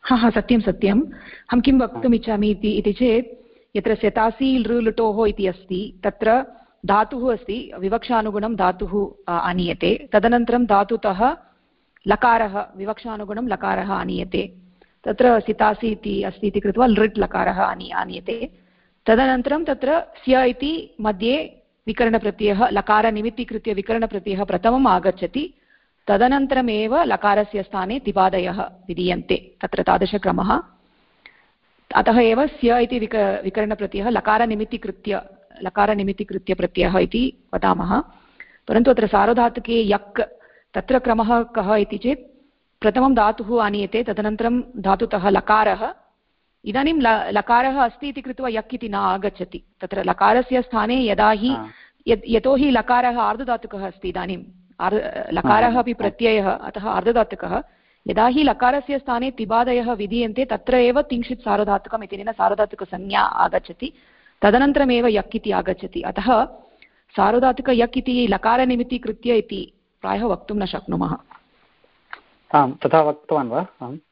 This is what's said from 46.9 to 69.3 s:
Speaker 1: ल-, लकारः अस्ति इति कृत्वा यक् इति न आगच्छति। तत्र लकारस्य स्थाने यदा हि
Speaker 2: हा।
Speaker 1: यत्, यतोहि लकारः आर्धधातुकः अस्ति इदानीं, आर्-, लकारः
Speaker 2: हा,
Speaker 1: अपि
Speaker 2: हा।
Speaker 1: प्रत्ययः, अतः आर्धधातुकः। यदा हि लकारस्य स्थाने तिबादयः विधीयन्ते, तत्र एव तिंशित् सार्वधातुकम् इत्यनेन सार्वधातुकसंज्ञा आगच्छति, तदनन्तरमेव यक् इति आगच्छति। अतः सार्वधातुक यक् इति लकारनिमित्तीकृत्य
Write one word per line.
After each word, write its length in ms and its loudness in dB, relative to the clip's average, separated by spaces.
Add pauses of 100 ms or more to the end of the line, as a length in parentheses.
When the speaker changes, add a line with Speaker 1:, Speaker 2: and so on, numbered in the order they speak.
Speaker 1:
ल-, 380 2
लकारः 520 2
अस्ति 260 -4
इति 120 -10
कृत्वा 280 -6
यक् 240 -6
इति 160 -8
न 40 -6
आगच्छति। 720 -4 (180)
तत्र 220 -6
लकारस्य 580 2
स्थाने 440 -2
यदा 260 4
हि 180 0
Speaker 2:
हा। 180 -4 (400)
Speaker 1:
यत्, 200 2
यतोहि 440 2
लकारः 480 2
आर्धधातुकः 680 -4
अस्ति 220 -8
इदानीं, 280 -6 (420)
आर्-, 540 -2
लकारः 400 4
Speaker 2:
हा, 60 2
Speaker 1:
अपि 120 -2
Speaker 2:
हा। 100 -6
Speaker 1:
प्रत्ययः, 480 2
अतः 400 -6
आर्धधातुकः। 760 -2 (440)
यदा 200 4
हि 160 4
लकारस्य 560 2
स्थाने 320 -4
तिबादयः 600 0
विधीयन्ते, 520 -2
तत्र 300 -2
एव 260 4
तिंशित् 400 -6
सार्वधातुकम् 600 -2
इत्यनेन 280 -10
सार्वधातुकसंज्ञा 880 -2
आगच्छति, 720 -2 (480)
तदनन्तरमेव 640 4
यक् 280 -2
इति 160 -4
आगच्छति। 500 -4
अतः 440 0 (720)
सार्वधातुक 520 2
यक् 280 2
इति 300 0
लकारनिमित्तीकृत्य 1080 0